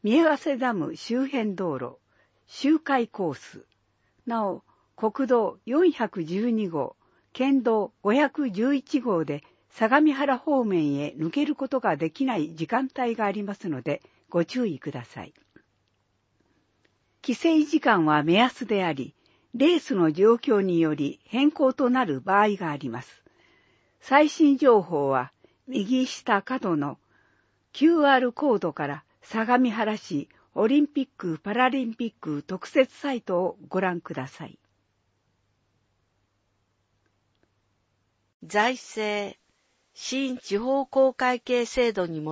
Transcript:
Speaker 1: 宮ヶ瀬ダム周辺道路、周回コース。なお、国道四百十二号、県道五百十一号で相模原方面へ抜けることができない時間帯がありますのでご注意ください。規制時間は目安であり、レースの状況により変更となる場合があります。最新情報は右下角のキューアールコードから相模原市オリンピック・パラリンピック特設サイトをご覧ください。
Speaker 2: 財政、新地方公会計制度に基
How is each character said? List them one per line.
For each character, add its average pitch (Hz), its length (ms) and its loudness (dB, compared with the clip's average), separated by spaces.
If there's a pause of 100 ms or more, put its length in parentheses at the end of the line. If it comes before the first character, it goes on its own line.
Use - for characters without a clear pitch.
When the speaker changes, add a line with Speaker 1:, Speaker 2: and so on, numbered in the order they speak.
Speaker 1:
宮 254 220 4
ヶ 302 120 2
瀬 277 200 -4
ダ 240 160 -2
ム 160 220 -4
周 247 300 -4
辺 226 300 -4
道 170 240 -4
路、 123 180 -10 (480)
周 302 340 0
回 254 280 -2
コ 175 240 -6
ー - 20 -8
ス。 - 320 -18 (640)
な 226 180 -2
お、 185 180 -6 (320)
国 220 320 -2
道 226 380 2
四 311 260 2
百 202 320 -6
十 196 280 -2
二 214 160 -2
号、 151 280 -6 (380)
県 269 300 2
道 214 280 0 (120)
五 208 100 2
百 277 380 2
十 233 240 0
一 269 240 -2
号 190 260 -2
で 143 180 -8 (260)
相 240 320 2
模 311 100 6
原 269 260 0
方 269 280 0
面 160 300 0
へ 143 220 -6
抜 160 120 -4
け 285 160 -2
る 294 100 -2
こ 269 140 -8
と 262 100 -2
が 190 160 0
で 156 160 -4
き 269 140 -4
な 247 100 -2
い 165 200 -4
時 156 120 -6
間 262 300 -2
帯 240 180 -2
が 220 100 -2
あ 202 60 -2
り 208 100 -6
ま 196 140 -8
す 196 140 -10
の 131 120 -6
で 143 200 -4 (280)
ご 170 140 0
注 247 240 -4
意 151 120 -6
く 143 120 -10
だ 123 140 -12
さ - 180 -16
い。 - 100 -20 (1900)
規 240 120 -2
制 320 280 2
時 311 160 0
間 190 260 4
は 151 180 4
目 165 100 4
安 240 320 2
で 196 180 -2
あ 170 80 -2
り、 135 240 -8 (380)
レ 339 240 4
ー - 20 0
ス - 160 -4
の 165 160 4
状 202 240 4
況 233 240 0
に 180 220 2
よ 156 120 2
り 147 300 -6
変 285 280 0
更 269 200 2
と 254 180 0
な 254 140 2
る 143 160 -4
場 190 220 2
合 214 100 4
が 190 180 -4
あ 147 60 -6
り 139 140 -8
ま 113 120 -8
す。 - 220 -20 (760)
最 294 260 4
新 285 300 4
情 240 240 6
報 151 280 -2
は 131 220 -2 (360)
右 254 380 0
下 208 360 -2
角 226 340 -4
の 143 220 -4 (720)
キ 285 160 2
ュ 330 140 4
ー 277 120 6
ア 262 40 6
ー - 20 4
ル 247 140 0
コ 208 220 0
ー 185 40 -2
ド 165 140 -4
か 147 140 -6
ら 143 160 -10 (180)
相 226 360 -2
模 254 120 2
原 214 260 -2
市 - 320 -6 (260)
オ 214 140 2
リ 285 140 4
ン 285 60 2
ピ 269 160 -4
ッ - 120 -8
ク・ 165 260 -6
パ 202 120 -6
ラ 254 160 2
リ 262 160 -2
ン 226 100 -8
ピ 233 120 -6
ッ 208 120 -8
ク 147 240 -6
特 - 240 -10
設 - 300 2
サ 277 160 -6
イ 233 80 -6
ト 180 200 -2
を - 160 -4 (120)
ご 190 100 -2
覧 180 220 -2
く - 120 -14
だ 135 140 -8
さ - 200 -16
い。 - 100 -20 (3750)
Speaker 2:
財 208 300 0
政、 208 640 -6 (560)
新 254 440 -6
地 202 200 -6
方 262 280 -2
公 262 280 2
会 254 260 -2
計 240 260 -2
制 233 280 0
度 185 140 -2
に 160 140 -6
基 - 100 -10